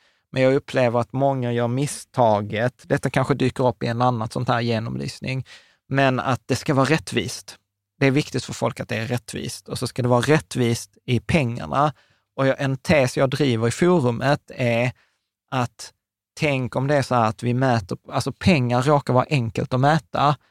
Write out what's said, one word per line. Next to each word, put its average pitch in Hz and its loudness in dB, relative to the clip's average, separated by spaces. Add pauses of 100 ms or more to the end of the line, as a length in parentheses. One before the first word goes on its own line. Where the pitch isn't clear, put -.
(320)
Men 131 -2
jag 131 4
upplever 123 0
att - -4
många 135 0
gör 120 0
misstaget, 117 0
detta 139 -2
kanske 135 0
dyker 127 0
upp 120 -2
i 123 -2
en 117 -2
annan 120 0
sån 127 -4
här 120 0
genomlysning, 127 -4 (440)
men 135 2
att 127 -2
det 135 -2
ska - -2
vara 135 4
rättvist. - -2 (420)
Det 139 2
är 131 4
viktigt 131 -2
för 135 -10
folk - -4
att - -10
det 117 -4
är 113 -4
rättvist. - -8
Och - -8
så 123 -6
ska - -8
det 120 0
vara 120 4
rättvist 123 0
i 117 0
pengarna. 139 0 (420)
Och 135 2
jag, 131 0
en 135 -2
tes 143 2
jag 139 2
driver 123 0
i 110 0
forumet 135 0
är 123 0 (600)
att - -6 (460)
tänk 131 -2
om 131 -2
det 147 2
är 135 4
så 127 0
här 113 4
att - -8
vi 120 0
mäter, 123 0 (140)
alltså 131 -4
pengar 123 2
råkar 139 2
vara 127 2
enkelt 131 -2
att 127 2
mäta 143 2 (160)